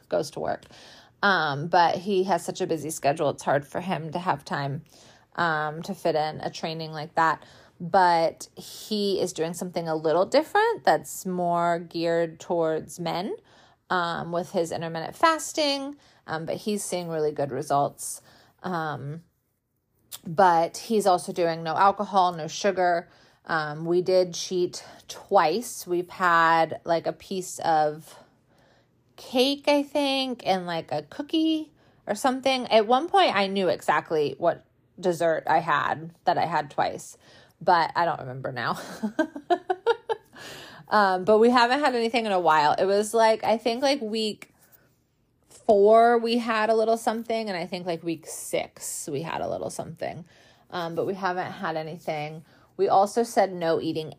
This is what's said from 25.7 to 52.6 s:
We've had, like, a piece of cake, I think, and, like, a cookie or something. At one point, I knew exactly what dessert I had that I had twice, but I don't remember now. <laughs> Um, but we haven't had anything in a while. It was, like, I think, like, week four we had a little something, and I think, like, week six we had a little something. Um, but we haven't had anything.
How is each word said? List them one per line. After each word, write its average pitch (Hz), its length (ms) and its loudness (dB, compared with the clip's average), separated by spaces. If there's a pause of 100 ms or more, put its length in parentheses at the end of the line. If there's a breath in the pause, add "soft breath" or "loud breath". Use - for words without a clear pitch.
We've 175 240 -4
had, 165 760 4
like, 165 220 0
a 165 80 -4
piece - 460 -10
of 156 580 0 (1000 soft breath)
cake, 277 520 0
I 294 160 4
think, 269 600 -2
and, 180 200 0
like, 165 260 -6
a 151 120 -4
cookie 311 680 -2 (360 soft breath)
or 208 80 -2
something. 262 520 -2
At 214 200 4
one 262 200 2
point, 359 280 2
I 202 120 2
knew 190 200 0
exactly 156 720 0
what - 260 -2 (340)
dessert 170 480 0
I 160 120 4
had 160 560 -2 (100)
that 170 120 2
I - 80 0
had 156 260 -4
twice, - 460 -4 (440 soft breath)
but 170 340 4
I 175 80 2
don't 165 160 -2
remember 135 320 -8
now. 131 320 -4
<laughs> - 60 -14 (2000 loud breath)
Um, 185 360 2
but 214 140 6
we 233 100 8
haven't 247 320 4
had 262 140 2
anything 233 300 0
in 208 60 -2
a 185 80 2
while. 156 340 4
It 190 120 0
was, 208 280 0
like, 220 300 4
I 226 140 2
think, 233 240 -2
like, 277 200 0
week 214 520 -6 (960 soft breath)
four 226 680 6
we 233 200 0
had 220 320 0
a 226 60 4
little 220 200 2
something, 226 540 -4
and 185 80 -4
I 170 80 -6
think, 180 200 -8
like, 170 180 -4
week 165 220 -6
six - 840 -8
we 139 120 -4
had - 180 -6
a 87 80 -4
little - 200 -6
something. - 540 -10 (480 soft breath)
Um, 170 240 -8
but 147 100 -2
we 185 80 -4
haven't 180 380 -4
had 175 240 -6
anything. 156 720 -8 (320 soft breath)